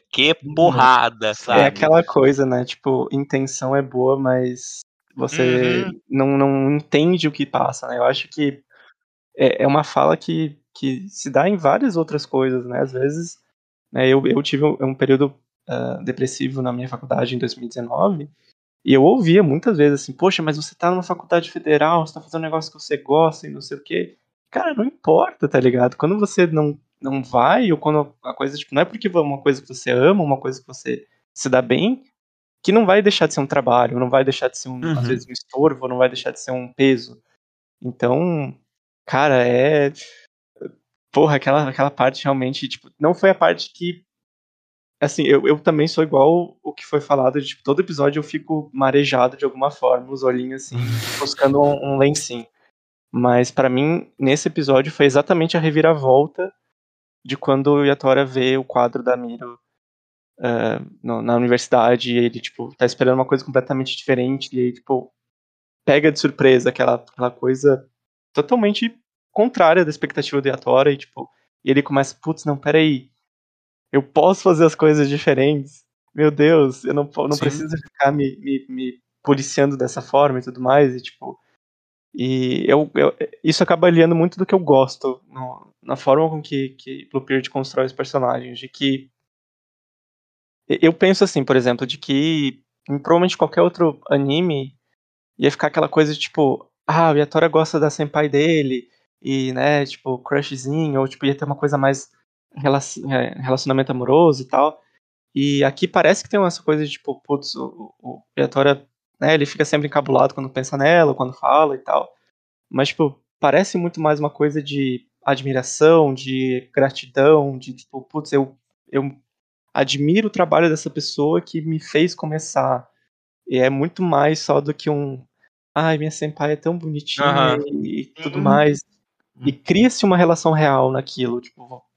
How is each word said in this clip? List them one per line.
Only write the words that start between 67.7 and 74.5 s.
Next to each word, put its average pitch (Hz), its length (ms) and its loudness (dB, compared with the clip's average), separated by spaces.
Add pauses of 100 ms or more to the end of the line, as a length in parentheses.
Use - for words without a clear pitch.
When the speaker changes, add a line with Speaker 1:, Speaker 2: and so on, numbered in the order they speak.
Speaker 3:
totalmente 208 640 -2 (340)
contrária 185 540 2
da 151 60 -4
expectativa 143 500 -6
do 135 80 -2
Yatora, 131 420 2
e, 139 60 2
tipo, - 320 -16 (360)
e - 60 0
ele 139 120 2
começa, 139 380 -2
"Putz, 156 240 -8
não, 147 120 -2
peraí, 151 540 0 (800)
eu 139 100 2
posso 165 400 2
fazer 165 220 4